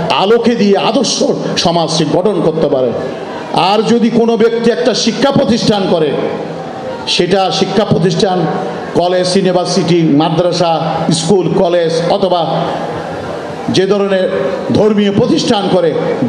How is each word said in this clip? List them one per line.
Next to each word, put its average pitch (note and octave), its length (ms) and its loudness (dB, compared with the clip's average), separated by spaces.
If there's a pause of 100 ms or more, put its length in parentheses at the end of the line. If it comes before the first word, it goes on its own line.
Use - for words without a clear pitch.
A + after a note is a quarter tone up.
(180)
আলোকে A3+ 360 2
দিয়ে G3 240 2
আদর্শ G#3 460 0 (320)
সমাজকে E3+ 560 0
গঠন F3+ 320 2
করতে D#3 240 0
পারে। B2+ 240 0 (600)
আর G3 300 2
যদি A3+ 280 2
কোনো A#3 260 2
ব্যক্তি A#3 340 2
একটা A#3 240 0
শিক্ষা A#3 360 0
প্রতিষ্ঠান A3 600 0
করে, D#3 220 2 (920)
সেটা F#3 440 0
শিক্ষা G3+ 340 0
প্রতিষ্ঠান, F3+ 640 0 (480)
কলেজ, F3+ 420 2
ইউনিভার্সিটি, F3 680 0
মাদ্রাসা, E3 800 2 (320)
স্কুল, F3+ 360 0 (100)
কলেজ E3+ 520 2
অথবা F3+ 360 0 (1200)
যে F3 160 2
ধরনের G3 420 2 (460)
ধর্মীয় G#3 380 2
প্রতিষ্ঠান A3+ 600 2
করে, E3+ 220 2 (340)